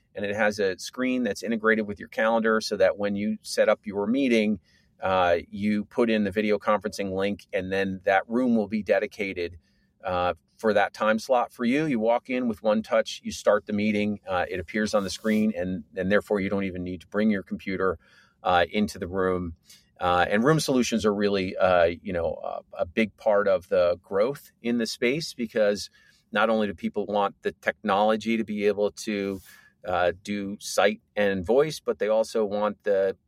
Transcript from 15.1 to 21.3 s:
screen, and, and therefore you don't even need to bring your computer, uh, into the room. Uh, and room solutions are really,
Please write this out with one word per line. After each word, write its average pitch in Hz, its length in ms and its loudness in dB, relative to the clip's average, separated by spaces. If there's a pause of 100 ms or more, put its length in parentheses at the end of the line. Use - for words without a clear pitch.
screen, 107 460 0
and, 90 280 -4 (120)
and 92 160 0
therefore 104 280 2
you 95 100 -2
don't 98 140 -2
even 90 180 -6
need 90 180 -8
to - 60 -20
bring 107 240 2
your 98 120 0
computer, 95 560 -4 (440)
uh, 87 280 4
into 104 280 -2
the 92 80 -6
room. 90 480 -2 (440)
Uh, 90 320 4
and 107 140 2
room 156 160 4
solutions 120 440 0
are 104 100 2
really, 98 420 0